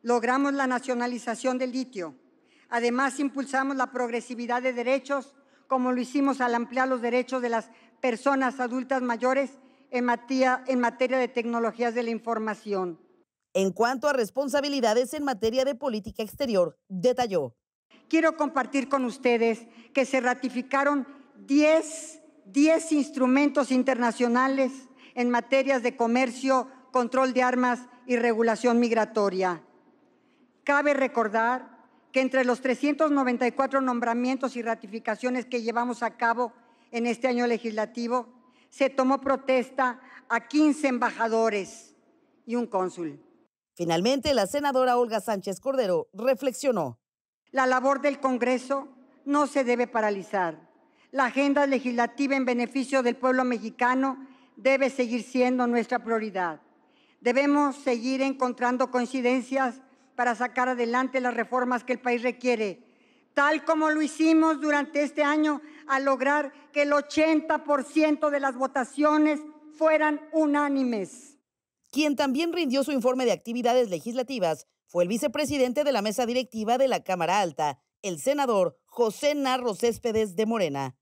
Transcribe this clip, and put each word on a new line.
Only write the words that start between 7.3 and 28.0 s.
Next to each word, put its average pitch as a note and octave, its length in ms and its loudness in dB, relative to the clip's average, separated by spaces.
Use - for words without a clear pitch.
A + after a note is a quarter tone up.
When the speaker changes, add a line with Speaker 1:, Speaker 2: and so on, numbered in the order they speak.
Speaker 1:
de A#3+ 80 -4
las A3+ 200 -4
personas C4 600 0
adultas B3+ 420 -2
mayores B3 500 0
en B3 160 -2
materia, B3+ 600 0
en B3+ 120 0
materia B3 380 0
de B3 100 2
tecnologías A#3 680 -4
de A#3+ 100 -2
la A#3 80 -4
información. G#3+ 880 -4
Speaker 2:
En F#3+ 200 2
cuanto A#3+ 340 0
a D4 60 2
responsabilidades B3+ 1000 0
en D4 120 -6
materia B3 400 0
de C#4 100 -2
política A3+ 480 -6
exterior, G#3 640 -2
detalló. F#3+ 720 0
Speaker 1:
Quiero D#4+ 300 2
compartir C#4 500 -2
con C4+ 160 0
ustedes A#3 640 0
que C4 120 2
se C4 160 0
ratificaron C4 840 0
diez, D4+ 840 0
diez D#4 480 4
instrumentos C#4 760 2
internacionales B3+ 1000 2
en B3 140 0
materias B3+ 540 2
de B3 140 -2
comercio, B3+ 720 0
control B3+ 400 2
de B3+ 100 2
armas B3 380 2